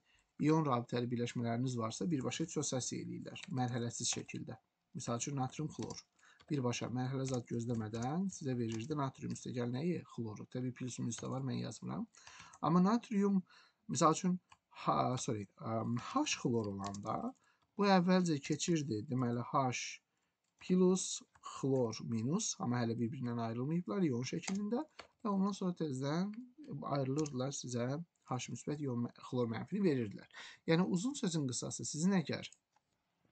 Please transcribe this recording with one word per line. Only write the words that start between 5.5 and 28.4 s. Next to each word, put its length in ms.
xlor. 320
Birbaşa 440
mərhələ 320
zad 220
gözləmədən 840
sizə 240
verirdi 380
natrium 400
üstə 180
gəl 200
nəyi? 260
Xloru. 320
Təbii, 260
plus 260
minus 240
da 80
var, 140
mən 180
yazmıram. 440
Amma 220
natrium, 580
misal 280
üçün, 240
ha, 140
sorry, 260
əm, 400
H 240
xlor 480
olanda 440
bu 80
əvvəlcə 540
keçirdi, 680
deməli, 440
H 480
plus 440
xlor 540
minus, 500
amma 240
hələ 160
bir-birindən 480
ayrılmayıblar 600
ion 180
şəklində 560
və 80
ondan 260
sonra 220
tezdən 540
ayrılırdılar, 580
sizə 320
H 240